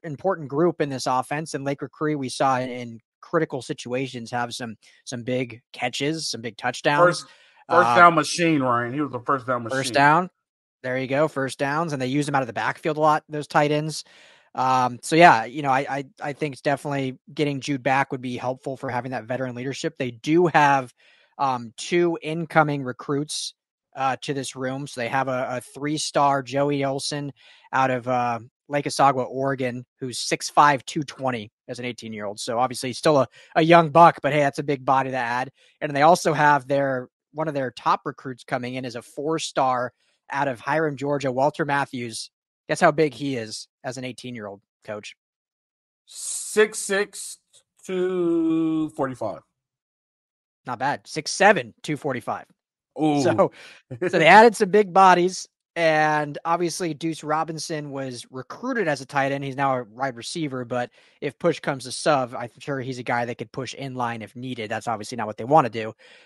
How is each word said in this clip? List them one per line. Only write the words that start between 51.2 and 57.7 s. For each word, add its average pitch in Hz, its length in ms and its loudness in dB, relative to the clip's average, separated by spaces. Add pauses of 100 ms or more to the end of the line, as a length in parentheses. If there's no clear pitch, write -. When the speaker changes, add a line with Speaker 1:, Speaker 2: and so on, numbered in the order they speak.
Speaker 1:
seven, 185 420 4 (100)
two 151 140 -6
forty-five. 120 480 -6 (560)
Speaker 2:
Ooh. 147 220 2
Speaker 1:
So, 165 280 2 (500)
Speaker 2:
<laughs> 180 80 -2
Speaker 1:
so 175 100 0
they 156 80 4
added 214 280 10
some 202 140 0
big 202 240 4
bodies, 180 540 6 (280)
and 156 720 0
obviously 170 480 -2
Deuce 165 300 -6
Robinson 151 680 -4